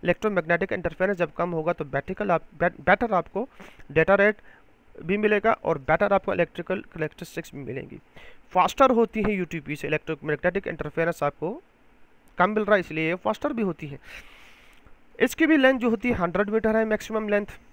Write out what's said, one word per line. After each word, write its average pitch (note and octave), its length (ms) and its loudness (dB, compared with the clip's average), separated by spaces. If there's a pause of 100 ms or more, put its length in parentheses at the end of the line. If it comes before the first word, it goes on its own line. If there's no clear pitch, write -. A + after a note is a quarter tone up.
electromagnetic F3 720 0
interference F#3 400 -2
जब E3+ 160 -2
कम F3 180 -2
होगा D#3+ 220 -2
तो D#3 120 -6
betical F3+ 460 -4
आप, E3 100 0 (200)
bet-, F3 240 -2
better A3 280 2
आपको F#3+ 340 -4 (440)
data D#3+ 240 4
rate G3+ 260 4 (640)
भी F3+ 140 0
मिलेगा G#3 360 2
और - 240 -2
better E3 360 2
आपको G3 200 0
electrical F3+ 480 -4 (120)
कैरेक्टरिस्टिक्स - 600 -10
भी C#3+ 80 -12
मिलेंगी। C3 360 -10 (520)
Faster F#3 400 4
होती A3+ 300 2
हैं G3+ 160 0
यूटीपी D#3+ 380 -6
से, D3 120 -8
इलेक्ट्रोमैग्नेटिक D#3 800 -2
interference E3 560 -4
आपको F3 380 -4 (760)
कम F3+ 120 4
मिल G#3+ 140 0
रहा G#3 100 4
है, G3+ 60 6
इसलिए D#3+ 280 -4
ये E3+ 80 0
faster G#3+ 380 -4
भी A#3 80 -2
होती F3 260 -4
है। C#3 120 -12 (1200)
इसकी C4 280 2
भी D#4 100 6
length C4 220 4
जो A#3 100 2
होती A3+ 200 0
है A#3 60 2
hundred F#3 340 0
meter A3 280 0
है, A3 80 2
maximum G#3+ 440 -4
length G#3 300 -2 (140)